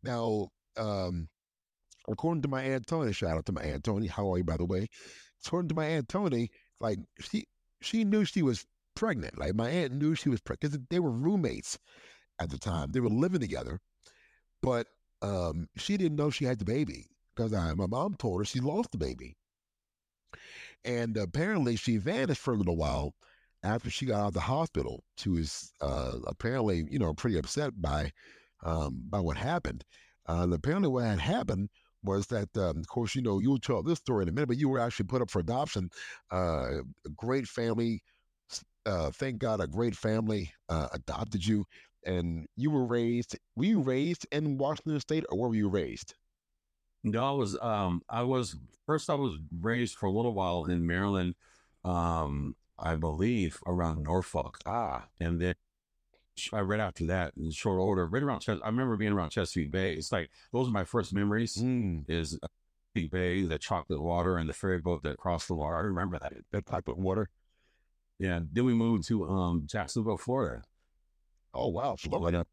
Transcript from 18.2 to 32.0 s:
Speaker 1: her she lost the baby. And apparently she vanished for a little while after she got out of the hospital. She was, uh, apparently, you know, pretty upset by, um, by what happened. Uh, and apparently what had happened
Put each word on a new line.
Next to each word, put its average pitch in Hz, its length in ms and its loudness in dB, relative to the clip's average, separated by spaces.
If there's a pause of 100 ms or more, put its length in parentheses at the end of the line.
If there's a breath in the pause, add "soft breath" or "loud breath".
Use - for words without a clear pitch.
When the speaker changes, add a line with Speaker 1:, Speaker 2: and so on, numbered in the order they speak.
Speaker 1:
her 104 40 0
she 127 160 -2
lost 165 320 0
the 104 60 -6
baby. 64 380 -4 (1500 loud breath)
And 117 320 0
apparently 123 600 2
she 113 220 2
vanished 170 420 0
for 127 140 0
a - 20 2
little 87 200 2
while 71 380 0 (480 soft breath)
after 110 280 -2
she - 160 -4
got 107 140 2
out 104 80 2
of 90 60 -2
the 90 60 2
hospital. 80 640 -2 (120)
She - 120 -4
was, 82 520 0
uh, 65 460 -2
apparently, 107 640 0
you 135 80 -2
know, 82 160 2
pretty 101 240 2
upset 117 420 -2
by, 73 320 0 (520 loud breath)
um, 73 440 -2
by 104 120 -2
what 80 160 0
happened. 117 480 -4 (440 soft breath)
Uh, 82 140 0
and 87 100 4
apparently 151 360 2
what 127 160 2
had 101 160 2
happened 104 500 0 (320 soft breath)